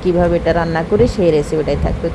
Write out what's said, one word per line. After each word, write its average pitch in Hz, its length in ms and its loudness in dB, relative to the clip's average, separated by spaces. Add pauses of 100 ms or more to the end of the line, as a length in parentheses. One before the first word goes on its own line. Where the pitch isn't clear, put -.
কিভাবে 175 340 2
এটা 165 160 0
রান্না 165 300 -2
করি 208 240 2
সেই 180 240 0
রেসিপিটাই 147 520 0
থাকবে। 170 320 -2